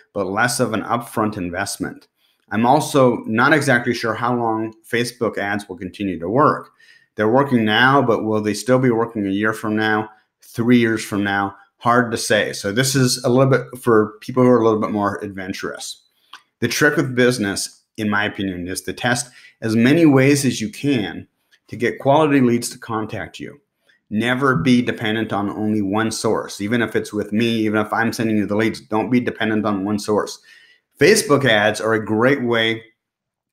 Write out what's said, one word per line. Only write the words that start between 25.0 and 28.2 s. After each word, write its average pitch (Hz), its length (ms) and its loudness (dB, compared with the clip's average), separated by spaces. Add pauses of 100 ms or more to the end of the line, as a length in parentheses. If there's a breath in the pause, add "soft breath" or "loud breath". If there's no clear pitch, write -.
on 101 200 -2
only 107 320 -2
one 107 260 0
source. - 520 -4
Even 113 200 0
if 110 140 -4
it's - 180 -4
with 104 180 -4
me, 113 160 0
even 110 320 0
if 104 140 -2
I'm 113 180 0
sending 110 260 -2